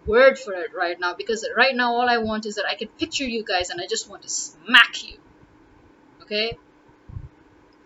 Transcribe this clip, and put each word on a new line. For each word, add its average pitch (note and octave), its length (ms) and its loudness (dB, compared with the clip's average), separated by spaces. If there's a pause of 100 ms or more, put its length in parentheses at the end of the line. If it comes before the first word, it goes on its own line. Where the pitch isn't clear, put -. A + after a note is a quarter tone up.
word B3+ 340 6
for G3+ 140 -10
it F3 200 -8
right F3 240 -4
now, F3+ 160 -2
because G#3 400 -6
right B3 220 2
now A#3+ 200 0
all B3 140 2
I A#3+ 100 2
want A3 260 -4
is G#3 100 -8
that F#3 100 -4
I - 100 -4
can G#3+ 120 -10
picture D#4+ 380 -6
you A3+ 180 -4
guys F3+ 260 -2
and F3+ 120 -8
I F#3+ 60 -8
just A3 220 -6
want F#3+ 120 -20
to - 80 -14
smack - 760 4
you. - 120 -18 (1040)
Okay? A3 360 -4 (1300)